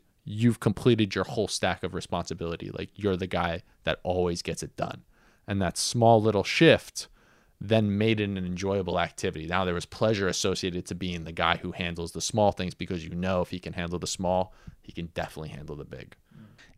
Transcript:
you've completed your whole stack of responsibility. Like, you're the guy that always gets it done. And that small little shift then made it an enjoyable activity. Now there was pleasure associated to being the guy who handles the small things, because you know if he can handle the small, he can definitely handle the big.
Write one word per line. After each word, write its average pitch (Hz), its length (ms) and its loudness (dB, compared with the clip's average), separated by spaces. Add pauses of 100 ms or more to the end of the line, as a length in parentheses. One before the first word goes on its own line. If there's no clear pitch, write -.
(240)
you've 110 360 2
completed 110 540 4
your 95 100 0
whole 110 240 -2
stack - 340 -2
of 90 120 -6
responsibility. 85 760 -6
Like, - 240 -10
you're 98 220 0
the 92 100 -4
guy 87 360 -2 (220)
that 80 200 0
always 90 380 0
gets - 200 -6
it 76 140 -12
done. - 260 -6 (460)
And 101 120 -2
that 87 160 0
small 117 460 6
little 104 220 2
shift - 640 4 (520)
then 104 380 2
made 110 220 2
it 104 40 0
an 101 140 -2
enjoyable 90 600 -2
activity. 85 460 -4
Now 90 180 0
there 90 100 0
was 85 100 -4
pleasure 110 440 0
associated 90 580 -2
to - 80 -8
being 87 300 -6
the 82 80 -10
guy 82 240 2
who 87 160 -8
handles 85 400 -6
the 85 80 -8
small 104 320 2
things, 90 220 -6
because 87 300 -6
you 82 60 -10
know 90 320 0
if - 80 -6
he 92 80 -8
can 82 160 -10
handle 87 240 -4
the 90 80 -6
small, 92 480 -2 (260)
he - 120 -20
can 85 220 -8
definitely 78 360 -8
handle 73 260 -12
the 71 80 -12
big. - 300 -16 (640)